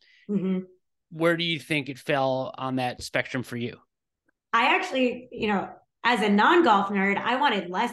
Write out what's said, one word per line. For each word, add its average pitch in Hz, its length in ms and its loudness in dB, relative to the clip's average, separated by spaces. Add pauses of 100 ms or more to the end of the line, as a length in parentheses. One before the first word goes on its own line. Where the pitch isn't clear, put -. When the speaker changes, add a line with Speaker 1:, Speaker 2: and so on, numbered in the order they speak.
(280)
Speaker 1:
Mm-hmm. 190 340 -2 (500)
Speaker 2:
Where 165 260 0
do 170 60 -4
you 165 160 -2
think 143 280 -4
it 135 120 -12
fell 131 580 -2
on 131 200 -4
that 123 260 -4
spectrum - 400 -4
for - 140 -10
you? 117 200 -8 (760)
Speaker 1:
I 254 240 2
actually, 262 560 -2
you 226 180 -2
know, 196 200 0 (320)
as 233 200 2
a 214 80 2
non-golf 220 580 6
nerd, 196 300 0
I 240 180 -2
wanted 220 340 0
less 220 240 -2